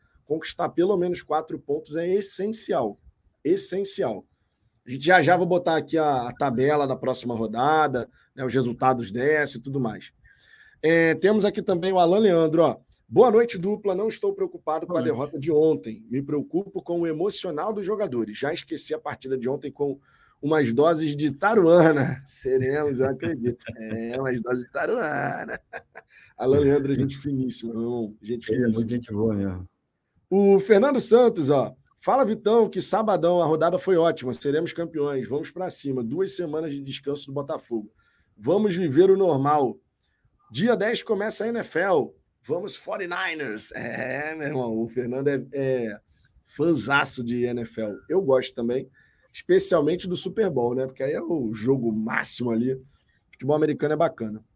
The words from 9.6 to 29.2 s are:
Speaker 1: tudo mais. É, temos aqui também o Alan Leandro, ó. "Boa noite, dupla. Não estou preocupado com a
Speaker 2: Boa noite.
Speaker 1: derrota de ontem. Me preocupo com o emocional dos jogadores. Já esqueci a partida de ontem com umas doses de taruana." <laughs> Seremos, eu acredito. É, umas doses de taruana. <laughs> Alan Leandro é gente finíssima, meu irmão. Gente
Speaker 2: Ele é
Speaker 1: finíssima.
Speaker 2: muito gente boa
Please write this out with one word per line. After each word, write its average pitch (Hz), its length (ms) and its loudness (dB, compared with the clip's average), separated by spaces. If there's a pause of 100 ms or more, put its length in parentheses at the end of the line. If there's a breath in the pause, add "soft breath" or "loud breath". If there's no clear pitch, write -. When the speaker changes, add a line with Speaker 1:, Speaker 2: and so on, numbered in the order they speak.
Speaker 1:
tudo 139 180 -6
mais. 107 340 -6 (680 soft breath)
É, 165 320 4
temos 190 300 4
aqui 208 180 0
também 185 300 -2
o 185 80 4
Alan 175 180 6
Leandro, 170 440 4
ó. 131 140 4 (320)
"Boa 220 220 6
noite, 233 260 4
dupla. 202 380 -2
Não 208 140 -2
estou 202 260 -4
preocupado 175 500 -4
com 170 80 -8
a - 20 -2
Speaker 2:
Boa 160 100 0
noite. 156 100 0
Speaker 1:
derrota 143 240 -6
de 151 140 -2
ontem. 147 580 2
Me 123 100 -2
preocupo 156 640 -4
com 170 200 -4
o 170 40 0
emocional 170 680 -4
dos 202 140 -6
jogadores. 123 500 -4
Já 139 160 -4
esqueci - 400 -8
a 156 60 -4
partida 135 400 -6
de 120 100 -4
ontem 139 220 -6
com 139 300 -4 (420 soft breath)
umas 143 300 2
doses 156 420 2
de 147 160 -2
taruana." 160 920 6
<laughs> - 40 -20
Seremos, 135 720 -2
eu 131 100 2
acredito. 131 560 -4 (120)
É, 113 440 -8
umas 131 200 -2
doses 123 240 -4
de - 80 -20
taruana. 151 880 -4 (100)
<laughs> - 680 -20
Alan 135 220 2
Leandro 139 320 2
é - 20 0
gente 135 240 -2
finíssima, 127 540 -6
meu 113 100 -6
irmão. 117 400 -6
Gente 117 260 -8
Speaker 2:
Ele 110 100 0
é - 20 0
Speaker 1:
finíssima. 113 200 0
Speaker 2:
muito 110 100 -4
gente 120 220 -6
boa 107 220 0